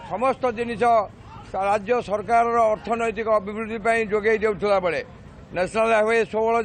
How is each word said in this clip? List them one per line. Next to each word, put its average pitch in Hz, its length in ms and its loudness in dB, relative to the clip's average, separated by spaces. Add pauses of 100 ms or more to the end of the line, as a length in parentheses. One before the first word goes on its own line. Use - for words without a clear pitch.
(100)
ସମସ୍ତ 247 340 -2 (140)
ଜିନିଷ 233 240 -4 (880)
ରାଜ୍ୟ 208 260 0 (140)
ସରକାରର 233 500 2 (140)
ଅର୍ଥନୈତିକ 226 560 -2 (120)
ଅଭିବୃଦ୍ଧି 214 460 -6
ପାଇଁ 226 140 2 (120)
ଯୋଗାଇ 214 260 2
ଦେଉଥିଲା 202 460 0
ବେଳେ 156 160 0 (540)
National 208 440 0
highway 220 340 2
ଷୋହଳ 226 320 0